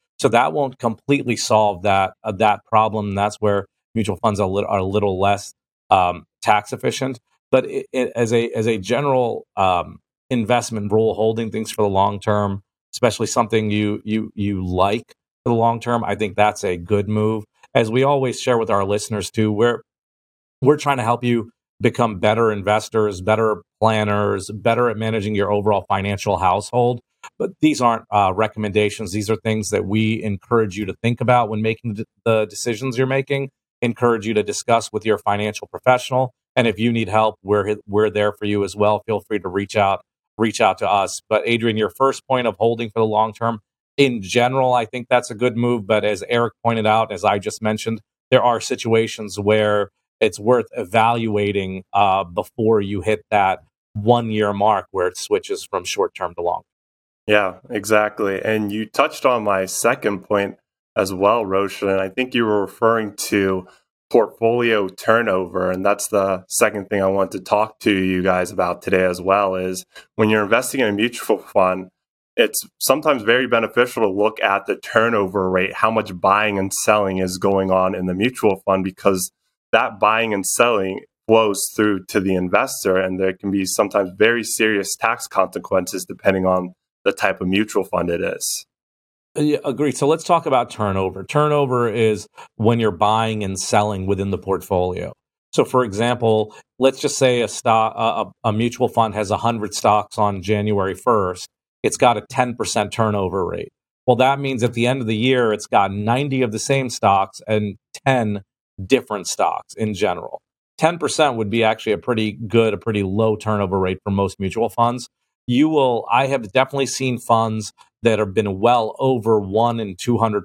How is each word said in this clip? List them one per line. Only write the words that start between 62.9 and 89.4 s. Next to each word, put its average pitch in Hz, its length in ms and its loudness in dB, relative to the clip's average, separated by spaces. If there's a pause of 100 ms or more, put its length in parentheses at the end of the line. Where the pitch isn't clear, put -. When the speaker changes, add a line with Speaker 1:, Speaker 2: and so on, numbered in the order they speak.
Speaker 2:
to 95 500 0 (440)
portfolio 113 800 2
turnover. 95 840 0
And 95 160 -2
that's 101 220 0
the 95 400 0
second 104 420 -2
thing 101 120 0
I 95 40 2
want 95 260 0
to 98 80 -8
talk 104 400 -2
to 110 100 2
you 92 320 2
guys 92 280 0
about 87 320 -2
today 92 220 2
as 90 180 -2
well, 95 320 2
is 92 300 -6 (320)
when 110 120 4
you're 107 160 4
investing 131 360 0
in 113 80 2
a 101 40 0
mutual 110 460 0
fund, 92 500 0 (480)
it's - 300 0 (120)
sometimes 143 440 0
very 123 240 2
beneficial 120 560 0
to 101 80 2
look 104 320 0
at 98 240 0
the 101 100 -2
turnover 101 720 0
rate, 92 240 0
how 110 180 0
much 98 300 -4
buying 101 380 2
and 95 160 -4
selling 101 440 2
is 92 200 -2
going 95 320 2
on 92 240 2
in 92 100 -4
the 92 100 -2
mutual 104 520 0
fund, 95 180 2
because 92 460 -2 (420)
that 113 280 2
buying 110 340 2
and 95 100 -2
selling 104 600 0 (240)
flows 110 480 4
through 101 300 2
to - 120 0
the 95 160 0
investor, 92 640 0
and 92 240 -2
there 95 120 0
can 98 200 -6
be 98 120 0
sometimes 98 520 -2
very 117 260 2
serious 107 540 -2
tax 117 320 -4
consequences 92 760 -2
depending 95 400 -2
on 92 280 0 (320)
the 104 80 2
type 95 280 -2
of 92 60 -4
mutual 98 380 0
fund 87 260 -2
it 85 100 -2
is. - 460 -6 (720)
Speaker 1:
Uh, 151 40 0